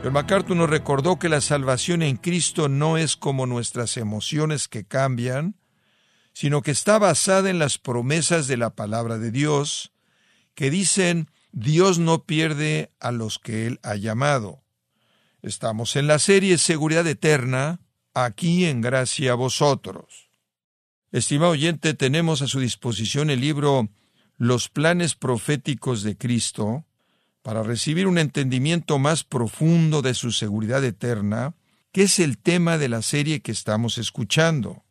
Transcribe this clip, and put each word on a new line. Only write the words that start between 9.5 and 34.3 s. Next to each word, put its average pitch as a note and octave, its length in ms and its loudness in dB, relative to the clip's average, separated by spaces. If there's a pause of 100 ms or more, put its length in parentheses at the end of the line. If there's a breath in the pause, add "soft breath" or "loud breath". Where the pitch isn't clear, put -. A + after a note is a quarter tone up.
que C3+ 160 -2
dicen, F3 640 0 (220)
"Dios E3 440 4
no E3 280 2
pierde D#3 760 -2
a A#2+ 120 -4
los A2+ 280 -6
que A2+ 260 -6
Él B2+ 160 -6
ha G#2+ 140 -6
llamado". A2+ 680 -2 (800)
Estamos A2 540 -4
en C#3 100 2
la D3+ 140 4
serie G3 400 4
Seguridad D#3+ 480 2
Eterna, D3+ 720 0 (340)
aquí E3 520 0
en C3+ 160 0
Gracia B2+ 500 0
a B2 40 2
Vosotros. C3 960 -2 (840)
Estimado D3 420 2
oyente, D#3 420 0
tenemos C#3+ 480 0
a C3+ 40 -2
su C3+ 120 -2
disposición B2 720 -2
el B2 100 0
libro C#3+ 480 0 (480)
Los A#2+ 320 0
Planes E3 460 0
Proféticos C3 880 -2
de G#2 120 -2
Cristo, A#2+ 680 -2 (560)
para A2+ 200 -4
recibir D3+ 460 0
un F3+ 100 2
entendimiento D3 800 0
más C#3+ 260 2
profundo D#3 800 2
de B2 140 0
su A#2+ 160 -4
seguridad A2 520 -2
eterna, A#2 680 -2 (380)
que F#3+ 100 2
es G3 160 4
el D3+ 220 2
tema E3+ 400 2
de C#3 100 0
la A2+ 140 -2
serie D3 380 -2
que - 100 -8
estamos A2 480 -2
escuchando. B2 920 0